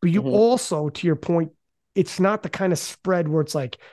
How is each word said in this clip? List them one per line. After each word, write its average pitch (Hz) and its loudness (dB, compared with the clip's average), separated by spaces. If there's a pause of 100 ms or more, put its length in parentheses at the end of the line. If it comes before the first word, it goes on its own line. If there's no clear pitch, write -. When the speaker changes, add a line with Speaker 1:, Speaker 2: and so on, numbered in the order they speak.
Speaker 1:
But 175 2
you 185 2
Speaker 2:
Mm-hmm. 135 0
Speaker 1:
also, 208 2
to 160 -6
your 156 2
point, 165 -2 (440)
it's 185 0
not 202 2
the 170 -6
kind 190 -2
of 156 -2
spread 175 -2
where 156 2
it's 147 -4
like, 127 -6 (160)